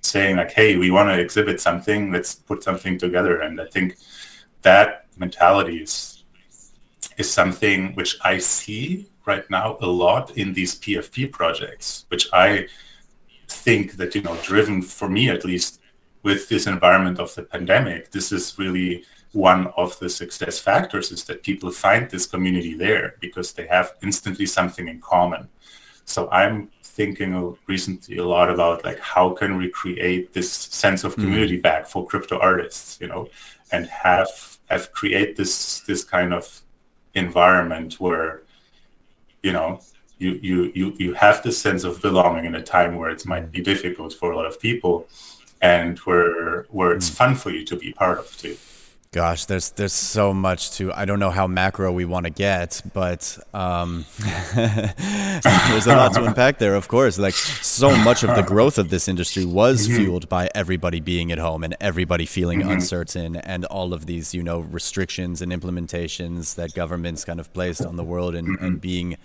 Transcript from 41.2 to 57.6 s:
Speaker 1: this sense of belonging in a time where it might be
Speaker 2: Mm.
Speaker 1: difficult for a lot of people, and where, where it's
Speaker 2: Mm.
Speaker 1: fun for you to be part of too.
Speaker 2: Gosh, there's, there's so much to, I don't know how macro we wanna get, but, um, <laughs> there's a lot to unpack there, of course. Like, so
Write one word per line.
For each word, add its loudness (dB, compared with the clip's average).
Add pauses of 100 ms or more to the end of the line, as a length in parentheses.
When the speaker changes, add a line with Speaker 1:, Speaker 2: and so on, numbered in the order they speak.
Speaker 1:
this -2
sense 0
of -6
belonging 4
in -6
a -8
time 2
where -6
it -8
might -6
be -8
Speaker 2:
Mm. -4
Speaker 1:
difficult -4
for -4
a -4
lot -2
of -10
people, 0 (540)
and 4
where, 0
where 2
it's 2
Speaker 2:
Mm. -4
Speaker 1:
fun 4
for -6
you -8
to -8
be -10
part 0
of -16
too. -12 (540)
Speaker 2:
Gosh, 0
there's, -4
there's -4
so 0
much 0
to, -4
I -4
don't 0
know 2
how 2
macro 0
we -2
wanna -2
get, -2 (140)
but, -4 (140)
um, -4
<laughs> -16 (360)
there's 0
a 8
lot 6
to 2
unpack 4
there, 2
of -2
course. 4
Like, 0
so 4